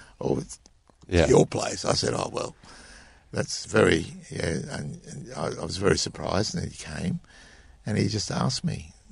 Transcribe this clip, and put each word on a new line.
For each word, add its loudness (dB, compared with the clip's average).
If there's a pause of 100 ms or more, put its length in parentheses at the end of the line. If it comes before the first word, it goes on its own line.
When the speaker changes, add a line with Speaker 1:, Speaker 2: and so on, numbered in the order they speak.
(180)
Speaker 1:
or 0
it's -14 (500)
Speaker 2:
Yeah. 6
Speaker 1:
your 10
place." -4
I 2
said, 2
"Oh, -2
well, -6 (760)
that's -4
very," 4 (160)
yeah, -4 (100)
and, -8 (100)
and -14
I, -4 (120)
I -6
was -6
very 4
surprised, -2
and -4
he -18
came, -6 (640)
and 0
he 2
just -2
asked -2
me -6 (200)